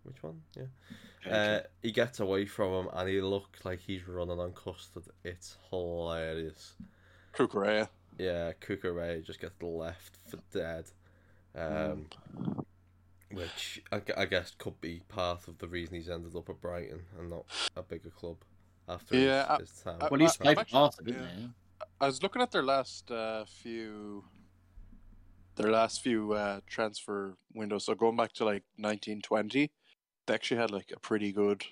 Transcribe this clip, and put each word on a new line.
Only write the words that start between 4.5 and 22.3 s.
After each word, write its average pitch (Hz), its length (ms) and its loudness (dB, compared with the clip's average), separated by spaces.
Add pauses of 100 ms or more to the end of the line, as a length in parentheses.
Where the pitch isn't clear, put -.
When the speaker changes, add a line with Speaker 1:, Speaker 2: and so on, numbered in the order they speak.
Speaker 1:
custard. - 500 -12 (200)
It's - 340 -12 (120)
hilarious. 82 1040 -4 (600)
Speaker 3:
Cucurella. 107 560 4 (280)
Speaker 1:
Yeah, 85 340 0 (100)
Cucurella 85 640 -2
just - 140 -12
gets - 220 -12
left 82 560 -8 (100)
for 80 100 -12 (140)
dead. 82 340 -4 (720)
Um, 78 500 -2 (320)
Speaker 3:
Mm. - 280 -4 (680)
Speaker 1:
which - 500 -8 (100)
I, 107 80 -2
gu-, 101 160 -4
I 98 100 2
guess 90 320 0
could - 240 -10
be 85 280 -8
part 87 380 -2
of 85 100 -16
the 90 100 -10
reason 87 280 -6
he's 82 140 -8
ended 85 260 -8
up 85 140 -8
at 85 120 -10
Brighton 87 400 -8 (180)
and 87 100 -10
not 85 160 -8 (300)
a 90 60 -10
bigger 85 300 -10
club 85 260 -12 (500)
after 87 300 -4
Speaker 3:
Yeah, 135 240 6
Speaker 1:
his, - 80 -2
Speaker 3:
I, 151 100 4
Speaker 1:
his - 240 -16
time. 85 180 -6
Speaker 3:
I, 151 80 0
Speaker 2:
Well, 139 100 4
he's 160 200 8
Speaker 3:
I, - 40 -8
Speaker 2:
played 143 60 8
Speaker 3:
I'm 156 60 10
Speaker 2:
for 202 60 0
Speaker 3:
actually, 135 180 4
Speaker 2:
Barca, 143 240 6
didn't 123 180 -4
Speaker 3:
yeah. 127 160 -8
Speaker 2:
he? 120 120 -8 (520)
Speaker 3:
I 139 40 4
was 135 180 0
looking 190 180 2